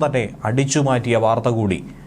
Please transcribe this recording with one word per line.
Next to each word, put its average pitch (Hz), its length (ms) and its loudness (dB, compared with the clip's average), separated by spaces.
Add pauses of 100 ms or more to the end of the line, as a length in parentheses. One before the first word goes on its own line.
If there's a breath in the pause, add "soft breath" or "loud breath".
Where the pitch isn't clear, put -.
തന്നെ 127 180 0 (280)
അടിച്ചുമാറ്റിയ 131 760 2
വാർത്ത 113 340 2
കൂടി 95 200 0 (280 loud breath)